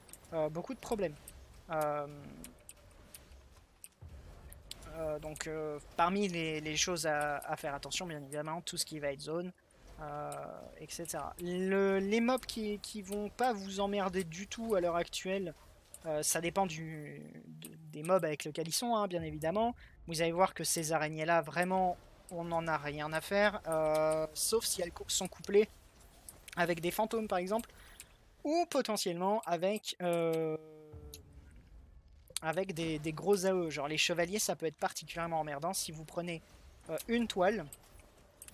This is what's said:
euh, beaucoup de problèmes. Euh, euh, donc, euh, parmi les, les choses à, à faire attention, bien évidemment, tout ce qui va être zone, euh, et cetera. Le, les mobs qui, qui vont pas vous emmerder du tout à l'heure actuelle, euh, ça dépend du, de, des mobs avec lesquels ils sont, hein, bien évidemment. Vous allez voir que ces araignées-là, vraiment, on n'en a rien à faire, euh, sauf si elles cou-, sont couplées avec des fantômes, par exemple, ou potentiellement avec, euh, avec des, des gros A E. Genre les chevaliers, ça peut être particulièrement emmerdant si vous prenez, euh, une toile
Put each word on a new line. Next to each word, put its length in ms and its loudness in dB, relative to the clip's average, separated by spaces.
euh, 160 2
beaucoup 240 -6
de 60 -12
problèmes. 360 -2
Euh, 360 0
euh, 240 -2
donc, 280 -8
euh, 300 -6
parmi 320 4
les, 320 -2
les 160 -4
choses 280 0
à, 320 2
à 200 -6
faire 180 -4
attention, 300 -6
bien 160 -6
évidemment, 400 -4
tout 160 -8
ce 80 0
qui 140 -8
va 120 -2
être 80 -8
zone, 320 -4
euh, 320 -8
et 100 -14
cetera. 520 -8
Le, 580 4
les 220 4
mobs 240 2
qui, 340 -4
qui 220 -10
vont 280 -4
pas 220 2
vous 300 -4
emmerder 420 0
du 240 -10
tout 280 -2
à 40 4
l'heure 160 2
actuelle, 580 -2
euh, 180 0
ça 160 2
dépend 260 2
du, 560 -8
de, 240 -16
des 120 -8
mobs 200 12
avec 220 4
lesquels 240 -2
ils 40 -2
sont, 220 4
hein, 120 6
bien 140 0
évidemment. 540 2
Vous 140 0
allez 100 4
voir 220 6
que 100 -4
ces 300 0
araignées-là, 480 4
vraiment, 560 2
on 140 -4
n'en 240 0
a 100 4
rien 360 -4
à 80 0
faire, 460 2
euh, 680 4
sauf 320 0
si 160 -2
elles 100 -4
cou-, 160 -12
sont 200 0
couplées 420 4
avec 260 2
des 100 0
fantômes, 360 0
par 100 0
exemple, 320 -2
ou 260 2
potentiellement 760 0
avec, 560 0
euh, 560 2
avec 320 -2
des, 260 -2
des 140 -4
gros 320 2
A 80 4
E. 160 0
Genre 180 -4
les 100 -4
chevaliers, 420 2
ça 160 0
peut 100 -4
être 100 -4
particulièrement 640 -4
emmerdant 340 -2
si 180 -4
vous 140 -10
prenez, 360 -6
euh, 80 -2
une 200 2
toile 380 2